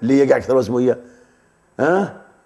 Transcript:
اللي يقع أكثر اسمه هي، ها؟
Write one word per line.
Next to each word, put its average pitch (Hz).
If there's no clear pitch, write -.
اللي 135
يقع 135
أكثر 127
اسمه 120
هي، 123
ها؟ 180